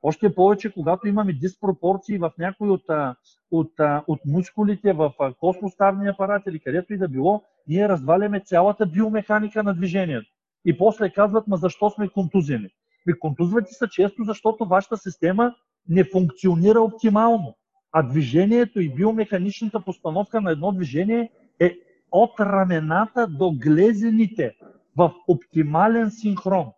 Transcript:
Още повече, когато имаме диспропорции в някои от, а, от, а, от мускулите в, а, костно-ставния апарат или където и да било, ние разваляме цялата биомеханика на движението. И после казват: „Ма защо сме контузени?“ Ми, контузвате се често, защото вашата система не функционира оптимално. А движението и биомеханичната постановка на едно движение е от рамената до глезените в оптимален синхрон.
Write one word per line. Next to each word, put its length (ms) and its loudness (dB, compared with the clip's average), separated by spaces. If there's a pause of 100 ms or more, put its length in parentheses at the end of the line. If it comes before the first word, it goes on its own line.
Още 320 0
повече, 380 2
когато 360 -4
имаме 240 0
диспропорции 840 -4
в 200 -4
някои 320 -4
от, 200 -2
а, 240 -2 (360)
от, 300 -2
а, 260 0
от 200 -4
мускулите 680 -2
в, 260 0
а, 140 -2
костно-ставния 800 -2
апарат 340 -4
или 140 -8
където 320 -6
и 60 -8
да 100 -4
било, 340 -2 (240)
ние 220 0
разваляме 520 0
цялата 460 2
биомеханика 760 -2
на 120 -2
движението. 560 -4 (340)
И 140 2
после 320 2
казват: 380 0
„Ма 80 0
защо 340 0
сме 180 -6
контузени?“ 600 -2 (380)
Ми, 120 0
контузвате 540 -2
се 160 -4
често, 360 -2
защото 420 -4
вашата 300 0
система 580 -2 (340)
не 160 4
функционира 760 2
оптимално. 720 0 (380)
А 100 2
движението 800 0
и 140 -2
биомеханичната 840 -2
постановка 600 -4
на 100 -2
едно 220 -2
движение 580 -2 (300)
е 160 2 (340)
от 300 2
рамената 840 0
до 260 -2
глезените 1000 2 (420)
в 160 4 (160)
оптимален 840 0
синхрон. 560 -2 (100)